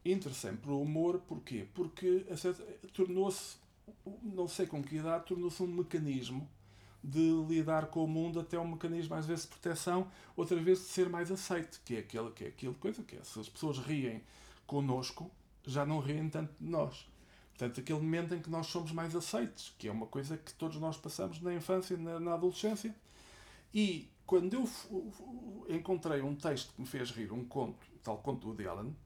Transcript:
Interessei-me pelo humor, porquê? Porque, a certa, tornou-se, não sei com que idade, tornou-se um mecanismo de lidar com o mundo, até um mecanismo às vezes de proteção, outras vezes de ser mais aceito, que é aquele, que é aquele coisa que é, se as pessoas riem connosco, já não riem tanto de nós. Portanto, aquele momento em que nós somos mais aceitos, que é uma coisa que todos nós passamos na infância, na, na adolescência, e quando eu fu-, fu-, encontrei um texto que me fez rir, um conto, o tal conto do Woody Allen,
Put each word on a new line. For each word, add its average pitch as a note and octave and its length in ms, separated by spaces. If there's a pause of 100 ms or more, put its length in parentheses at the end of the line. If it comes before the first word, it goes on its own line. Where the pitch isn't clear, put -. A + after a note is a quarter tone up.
Interessei-me D3 540
pelo C#3 220
humor, D#3+ 460
porquê? A#2+ 480
Porque, F3+ 560
a F3 60
certa, F3+ 260 (300)
tornou-se, F#3+ 640 (640)
não F#3+ 240
sei F3 200
com D3+ 160
que C#3 140
idade, E3 300
tornou-se F3 360
um F3+ 40
mecanismo D3+ 840 (540)
de D#3+ 460
lidar D#3+ 380
com D#3+ 180
o D#3 40
mundo, E3 300
até E3 200
um E3+ 100
mecanismo E3 460
às D#3 120
vezes D#3+ 180
de - 60
proteção, F3+ 580 (280)
outras E3+ 260
vezes F#3 220
de - 60
ser F3+ 180
mais E3+ 220
aceito, F3+ 540
que A#2+ 120
é G#2+ 40
aquele, A2 300
que - 140
é - 40
aquele B2+ 260
coisa G#3+ 280
que - 140
é, - 60
se - 180
as C#3 80
pessoas D3 300
riem C3 440 (440)
connosco, C#3 640 (340)
já C#3+ 200
não D#3 140
riem D3+ 300
tanto D#3 320
de D#3 80
nós. D3+ 400 (420)
Portanto, B2 300
aquele D3+ 180
momento D#3+ 360
em E3 60
que D#3 80
nós E3 200
somos D#3+ 240
mais E3 240
aceitos, - 600
que A2 120
é G#2 40
uma A2 140
coisa C#3 300
que - 180
todos D#3+ 220
nós D#3 200
passamos E3 440
na F3 120
infância, F#3 440
na, E3 240
na E3+ 140
adolescência, G#3 600 (800)
e G3 340 (200)
quando F#3 240
eu B3+ 140
fu-, - 440
fu-, A#3+ 600
encontrei E3 500
um C#3+ 140
texto C#3+ 400
que - 80
me C3 40
fez B2+ 240
rir, A2+ 220
um B2 140
conto, - 320 (180)
o - 40
tal - 180
conto - 240
do G#2 60
Woody G#2 200
Allen, G#2 260 (120)